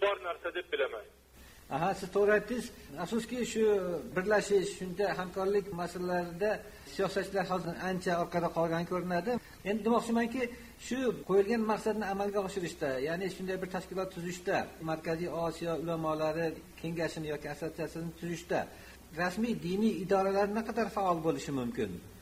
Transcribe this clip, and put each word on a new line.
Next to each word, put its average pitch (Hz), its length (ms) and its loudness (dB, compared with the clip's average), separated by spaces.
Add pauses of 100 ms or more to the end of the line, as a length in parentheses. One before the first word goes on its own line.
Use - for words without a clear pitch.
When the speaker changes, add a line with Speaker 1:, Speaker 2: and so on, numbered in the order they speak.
Speaker 1:
bor 202 140 4 (100)
narsa 170 300 -4
deb - 160 -6
bilaman. 113 320 0 (720)
Speaker 2:
Aha, 165 140 2 (100)
siz 180 160 -8
to'g'ri 202 220 6
aytdingiz. 220 300 -2 (360)
Afsuski, 226 340 -2 (160)
shu 220 100 4 (520)
birlashish, 190 540 4 (100)
shunda 185 260 -2 (140)
hamkorlik 190 460 0 (160)
masalalarida 180 680 0 (420)
siyosatchilar 190 580 0
hozir 170 220 -2 (160)
ancha 180 240 0 (100)
orqada 170 340 0
qolgan 165 340 2
ko'rinadi. 180 400 0 (380)
Endi 220 180 2
demoqchimanki, 233 560 2 (440)
shu 247 120 0 (300)
qo'yilgan 202 420 6
maqsadni 214 420 0
amalga 202 340 0
oshirishda, 175 420 -2 (180)
ya'ni 170 280 -2
shunday 185 260 -4
bir 180 140 -4
tashkilot 185 400 -4
tuzishda, 175 420 0 (320)
Markaziy 165 400 -2 (160)
Osiyo 165 280 -2 (100)
ulamolari 160 640 0 (340)
kengashini 165 520 -2
yoki 147 200 -6
assotsiatsiyasini 165 680 -6
tuzishda 170 400 -2 (600)
rasmiy 214 320 0 (120)
diniy 196 280 4 (100)
idoralar 196 440 4 (120)
naqadar 226 360 0
faol 180 220 4 (100)
bo'lishi 147 240 0 (100)
mumkin? 117 300 -2 (300)